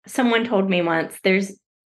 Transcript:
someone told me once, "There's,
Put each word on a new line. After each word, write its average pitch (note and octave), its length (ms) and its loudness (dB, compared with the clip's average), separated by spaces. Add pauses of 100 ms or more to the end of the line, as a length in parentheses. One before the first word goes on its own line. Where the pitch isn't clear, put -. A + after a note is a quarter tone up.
someone A3+ 380 0
told G3 240 0
me F3+ 120 2
once, E3 420 -2
"There's, G3 300 0 (440)